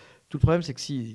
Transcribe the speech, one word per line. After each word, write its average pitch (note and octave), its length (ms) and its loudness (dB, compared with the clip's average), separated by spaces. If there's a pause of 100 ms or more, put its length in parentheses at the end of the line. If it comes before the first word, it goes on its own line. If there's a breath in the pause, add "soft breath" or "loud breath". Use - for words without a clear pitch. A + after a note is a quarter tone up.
(280 loud breath)
tout - 80 -8
le C#3 60 -10
problème, D#3+ 180 6
c'est D3 140 -8
que - 80 -12
si, A#2+ 320 -6